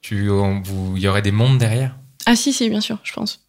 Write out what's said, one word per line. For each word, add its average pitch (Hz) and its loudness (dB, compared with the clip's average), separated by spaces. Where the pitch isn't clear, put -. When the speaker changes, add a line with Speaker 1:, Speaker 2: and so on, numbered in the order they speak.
Speaker 1:
tu, 101 -2
on, 98 2
vous, 95 -4
il 92 -2
y 98 2
aurait 101 2
des 101 0
mondes 123 4
derrière ? 123 0
Speaker 2:
Ah 233 6
si, 269 0
si, 240 0
bien 214 0
sûr, 214 -6
je - -12
pense. - -8